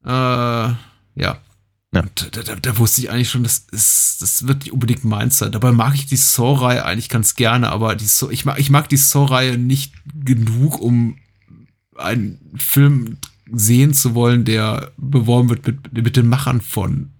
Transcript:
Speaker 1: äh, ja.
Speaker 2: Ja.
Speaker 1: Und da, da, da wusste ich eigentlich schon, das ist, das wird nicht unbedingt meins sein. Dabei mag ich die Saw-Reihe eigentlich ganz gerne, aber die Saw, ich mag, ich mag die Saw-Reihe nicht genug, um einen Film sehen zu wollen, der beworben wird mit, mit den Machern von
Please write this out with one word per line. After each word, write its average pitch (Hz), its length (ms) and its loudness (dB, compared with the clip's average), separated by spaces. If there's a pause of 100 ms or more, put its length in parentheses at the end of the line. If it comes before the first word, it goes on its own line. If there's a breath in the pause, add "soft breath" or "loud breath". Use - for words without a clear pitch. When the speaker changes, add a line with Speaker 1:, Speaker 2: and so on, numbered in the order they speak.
Speaker 1:
äh, 123 60 -10
ja. 120 640 -2 (380 loud breath)
Speaker 2:
Ja. - 880 -6
Speaker 1:
Und - 340 -8
da, - 60 -10
da, - 140 -10
da 113 220 -4
wusste 117 240 2
ich - 80 -8
eigentlich 120 200 -2
schon, 123 120 -2
das - 280 -2
ist, - 500 0
das - 260 -2
wird 139 180 0
nicht - 80 -12
unbedingt 120 320 -2
meins 110 340 0
sein. 104 140 -2
Dabei 117 200 2
mag 117 220 4
ich 139 120 -4
die 135 100 -2
Saw-Reihe 127 680 2
eigentlich 101 240 -4
ganz - 280 0
gerne, 120 340 2
aber 107 240 -2
die 107 120 -6
Saw, - 260 -2
ich - 120 -8
mag, 123 140 -2
ich 139 120 0
mag 147 180 4
die 143 100 2
Saw-Reihe 131 580 2
nicht 131 380 -2 (200)
genug, 127 680 0
um 117 380 0 (800)
einen 101 400 -4 (180)
Film 135 640 2 (340)
sehen 120 420 4
zu 123 200 0
wollen, 120 300 2
der 110 520 -2
beworben 123 540 2
wird - 160 -2
mit, - 260 -6
mit 117 240 -2
den 117 120 4
Machern 127 320 0
von - 600 -4